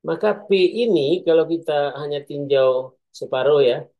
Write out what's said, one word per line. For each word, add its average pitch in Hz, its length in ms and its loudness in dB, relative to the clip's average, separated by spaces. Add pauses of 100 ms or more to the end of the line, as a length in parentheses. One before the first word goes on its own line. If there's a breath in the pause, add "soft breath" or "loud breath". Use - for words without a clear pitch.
Maka 165 220 -2 (180)
P - 20 -20 (340)
ini 170 440 2
kalau 165 160 4 (100)
kita 165 180 -6 (280)
hanya 147 300 -6
tinjau 135 680 0 (240)
separuh 135 400 0
ya 123 180 2 (220)